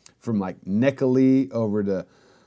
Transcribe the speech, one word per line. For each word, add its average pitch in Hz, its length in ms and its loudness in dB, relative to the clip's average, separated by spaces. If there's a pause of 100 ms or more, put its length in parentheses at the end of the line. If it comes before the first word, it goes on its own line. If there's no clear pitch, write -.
(180)
from, 107 220 -4
like, 92 240 -8
Necali 131 880 2
over 107 320 -2
to, 95 220 -4 (400)